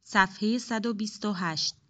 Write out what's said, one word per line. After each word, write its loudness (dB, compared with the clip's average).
صفحه 2
صد -2
و 0
بیست -8
و 0
هشت -2